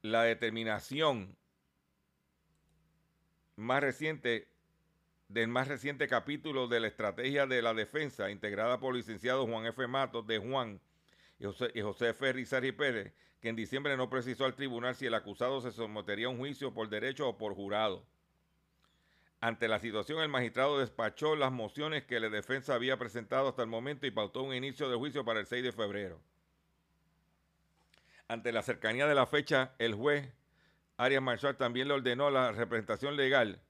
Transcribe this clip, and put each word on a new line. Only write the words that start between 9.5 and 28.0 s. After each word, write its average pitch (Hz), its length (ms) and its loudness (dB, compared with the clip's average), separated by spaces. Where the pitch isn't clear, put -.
F. 120 220 -2
Matos 123 400 -2
de 110 100 0
Juan 113 420 -2
y - 60 -10
José, 113 300 -2
y 110 60 -2
José 110 340 0
Ferri 131 320 -2
Sarri 131 240 0
Pérez, 117 420 -2
que 117 100 -4
en 113 60 -4
diciembre 135 400 -2
no 127 140 -2
precisó 127 360 -2
al 127 100 0
tribunal 123 400 -4
si 135 100 -6
el 113 80 2
acusado 120 480 0
se 120 100 -6
sometería 104 540 -4
a 127 40 0
un 120 100 -4
juicio 135 340 -6
por 110 160 -4
derecho 127 400 -2
o 101 80 -6
por 107 160 -4
jurado. 101 520 -2
Ante 117 280 0
la 110 100 2
situación, 107 420 -2
el 156 100 0
magistrado 135 500 2
despachó 127 560 0
las 135 160 2
mociones 135 540 -4
que 123 140 0
la 113 100 0
defensa 131 440 -2
había 127 240 2
presentado 123 520 -2
hasta 123 120 -4
el 113 60 0
momento 131 400 -6
y 120 40 -2
pautó 107 300 -2
un 135 140 -4
inicio 131 340 -4
de 120 80 0
juicio 135 260 -4
para 110 160 0
el 98 60 -4
seis 123 180 -4
de 123 80 0
febrero. 98 480 -4